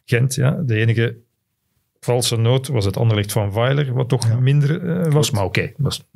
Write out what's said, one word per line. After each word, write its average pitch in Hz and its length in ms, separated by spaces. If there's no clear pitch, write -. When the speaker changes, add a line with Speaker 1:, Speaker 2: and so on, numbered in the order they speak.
Speaker 1:
Gent, 123 300
ja, 135 160
de 110 80
enige 113 420
valse 120 360
noot 113 320
was 117 160
het 95 120
Anderlecht 107 360
van 101 200
Weiler, 131 400
wat 127 160
toch 120 200
Speaker 2:
Ja. 113 120
Speaker 1:
minder, 143 480
eh, 170 80
was. 170 140
Speaker 2:
Klopt. 147 220
Speaker 1:
Maar 101 120
oké, 90 320
was, - 260